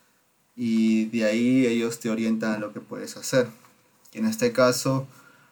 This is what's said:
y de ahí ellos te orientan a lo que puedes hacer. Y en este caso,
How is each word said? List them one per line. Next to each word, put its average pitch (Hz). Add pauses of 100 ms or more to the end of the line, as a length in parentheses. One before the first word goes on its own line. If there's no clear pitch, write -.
(560)
y 110
de 113
ahí 120
ellos 117
te 117
orientan 113
a 107
lo 107
que 98
puedes -
hacer. 120 (640)
Y 117
en 110
este 117
caso, 131 (460)